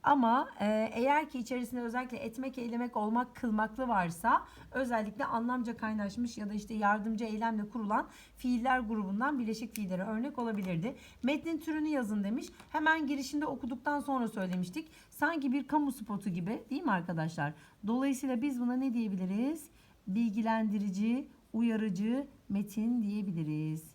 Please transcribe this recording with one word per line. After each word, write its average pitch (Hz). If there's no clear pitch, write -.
Ama, 254
e, 214
eğer 285
ki 254
içerisinde 247
özellikle 240
etmek, 254
eylemek, 240
olmak, 233
kılmaklı 220
varsa 202
özellikle 240
anlamca 233
kaynaşmış 220
ya 208
da 208
işte 208
yardımcı 214
eylemle 214
kurulan 226
fiiller 254
grubundan 220
birleşik 220
fiillere 185
örnek 226
olabilirdi. 202
Metnin 311
türünü 311
yazın 214
demiş. 214
Hemen 311
girişinde 294
okuduktan 277
sonra 262
söylemiştik. 185
Sanki 294
bir 269
kamu 294
spotu 208
gibi 185
değil 311
mi 254
arkadaşlar? 165
Dolayısıyla 262
biz 262
buna 247
ne 262
diyebiliriz? 220
Bilgilendirici, 220
uyarıcı 220
metin 214
diyebiliriz. 156